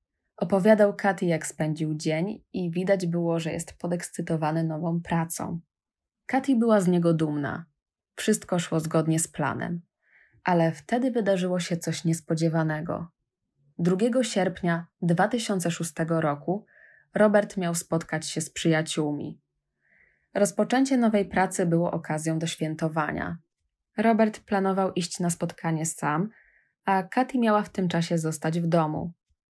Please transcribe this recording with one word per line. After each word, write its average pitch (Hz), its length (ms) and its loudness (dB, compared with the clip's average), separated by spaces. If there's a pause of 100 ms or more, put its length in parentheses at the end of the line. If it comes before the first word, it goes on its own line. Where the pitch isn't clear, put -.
(360)
Opowiadał 202 600 4
Katy, 190 300 0
jak 160 200 0
spędził 156 480 -2
dzień 156 580 -4
i 180 180 -4
widać 180 360 0
było, 170 340 0
że 165 120 -6
jest - 260 -10
podekscytowany 165 840 -2
nową 165 360 -2
pracą. 170 600 -4 (640)
Katy 269 300 0
była 220 240 4
z 175 80 2
niego 170 260 4
dumna. 147 500 -2 (500)
Wszystko 208 440 -2
szło 165 220 -2
zgodnie 160 380 0
z 165 100 -2
planem. 175 520 -4 (640)
Ale 170 280 2
wtedy 247 380 -2
wydarzyło 185 500 0
się 175 160 -4
coś 160 280 -6
niespodziewanego. 165 1080 -2 (680)
Drugiego 208 440 2
sierpnia 180 640 0 (160)
dwa 175 260 2
tysiące 208 420 -2
szóstego 165 500 -2
roku 160 460 -4 (480)
Robert 208 420 4
miał 170 180 -2
spotkać 165 540 -4
się - 120 -6
z 160 100 -6
przyjaciółmi. 156 920 -2 (920)
Rozpoczęcie 247 640 2
nowej 214 280 4
pracy 185 420 0
było 170 240 2
okazją 160 480 -4
do 165 80 -4
świętowania. 156 920 -4 (580)
Robert 220 440 2
planował 190 520 0
iść - 280 -4
na 175 100 0
spotkanie 165 560 -4
sam, 160 420 -2 (560)
a 190 180 2
Katy 254 360 0
miała 214 240 4
w - 60 -6
tym 185 200 -2
czasie 170 300 0
zostać 160 420 -2
w 170 60 -2
domu. 165 460 0 (380)